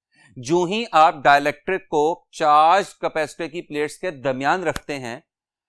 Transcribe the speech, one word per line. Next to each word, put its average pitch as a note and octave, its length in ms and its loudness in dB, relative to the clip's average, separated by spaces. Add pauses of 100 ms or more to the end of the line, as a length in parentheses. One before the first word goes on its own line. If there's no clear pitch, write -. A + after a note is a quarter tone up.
(380)
जो D#3+ 260 0
ही G#3+ 200 -4
आप E3 320 4
डाइलेक्ट्रिक C#3+ 640 0
को D#3+ 500 -2
चार्ज D#3+ 600 2
कैपेसिटर D#3+ 560 -6
की E3 120 -10
प्लेट्स D3 360 -6
के F#3 140 -8
दरमियान C#3 540 -2
रखते D3+ 300 -6
हैं, B2+ 280 -10 (460)